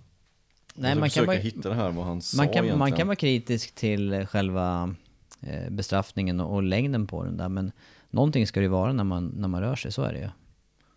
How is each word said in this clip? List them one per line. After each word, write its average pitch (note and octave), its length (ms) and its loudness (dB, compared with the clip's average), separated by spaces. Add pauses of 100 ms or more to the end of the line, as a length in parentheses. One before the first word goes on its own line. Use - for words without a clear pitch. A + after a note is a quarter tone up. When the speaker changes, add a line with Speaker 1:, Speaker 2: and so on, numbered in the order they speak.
(760)
Speaker 1:
Nej, C3 140 0
Speaker 2:
Jag D3+ 80 4
Speaker 1:
man - 20 4
kan D3+ 80 4
Speaker 2:
försöker C3+ 180 4
Speaker 1:
vara, F#3 100 2
Speaker 2:
hitta G2+ 320 -4
det G#2+ 60 0
här, G#2 160 0
vad F2 140 -2
han F2 160 -2
sa - 160 -4
Speaker 1:
man C#3+ 100 4
kan, - 80 0
man E3+ 100 4
Speaker 2:
egentligen. C#3 320 2
Speaker 1:
kan E3+ 100 2
vara G3+ 80 0
kritisk B2 600 0
till, G2+ 380 0
eh, G2 120 0
själva, F#2 680 0 (460)
eh, E2 280 -8
bestraffningen F#2+ 720 -2
och, F2 140 -2
och G2+ 100 0
längden G#2+ 440 0
på E2 160 -6
den F2 140 -4
där, F2 120 -4
men F#2+ 220 -4 (380)
någonting C#3 380 2
ska - 120 -2
det G2+ 40 4
ju F#2+ 60 4
vara F#2+ 240 2
när A#2 100 0
man, F2+ 240 0
när G2 200 -4
man F2+ 140 -2
rör A#2+ 140 -2
sig, A#2+ 160 -6
så C3+ 120 -4
är - 100 -2
det C#2 60 -8
ju. - 100 -6 (680)